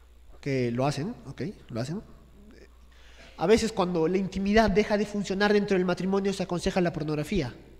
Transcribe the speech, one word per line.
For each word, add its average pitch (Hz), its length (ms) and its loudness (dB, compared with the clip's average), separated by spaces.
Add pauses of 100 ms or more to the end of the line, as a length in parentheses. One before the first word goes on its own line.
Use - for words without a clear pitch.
(400)
Que 131 300 -2
lo 123 160 0
hacen, 151 280 -4 (120)
¿ok? 131 160 -12 (260)
Lo 113 120 -6
hacen. 160 220 -6 (1300)
A 160 100 0
veces 220 260 4
cuando 175 340 0
la 185 120 0
intimidad 202 520 2
deja 208 260 2
de 202 100 0
funcionar 208 460 0
dentro 202 240 4
del 185 80 2
matrimonio 190 480 0
se 185 100 -4
aconseja 180 380 -2
la 175 120 2
pornografía. 147 600 -2 (240)